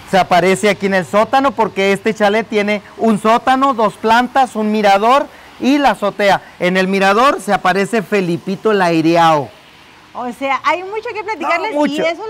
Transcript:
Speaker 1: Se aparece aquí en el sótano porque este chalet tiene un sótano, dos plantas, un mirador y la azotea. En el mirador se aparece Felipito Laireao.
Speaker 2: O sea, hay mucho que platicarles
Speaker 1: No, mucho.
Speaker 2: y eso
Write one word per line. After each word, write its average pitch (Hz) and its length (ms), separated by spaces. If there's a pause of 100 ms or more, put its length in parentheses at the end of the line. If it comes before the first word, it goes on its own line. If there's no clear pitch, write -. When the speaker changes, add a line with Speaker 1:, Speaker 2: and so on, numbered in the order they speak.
(100)
Speaker 1:
Se 190 80
aparece 185 520
aquí 190 160
en 196 80
el 180 100
sótano 233 460
porque 196 420
este 208 220
chalet 214 320
tiene 208 360 (140)
un 226 240
sótano, 262 540
dos 214 200
plantas, 240 640
un 214 140
mirador 214 560 (340)
y 269 180
la 269 120
azotea. 196 520 (180)
En 180 160
el 190 100
mirador 196 540
se 202 120
aparece 190 500
Felipito 190 680
Laireao. 165 760 (720)
Speaker 2:
O 247 140
sea, 269 320
hay 320 180
mucho 427 300
que 403 120
platicarles 349 500
Speaker 1:
No, 294 60
mucho. 285 120
Speaker 2:
y 302 80
eso 330 300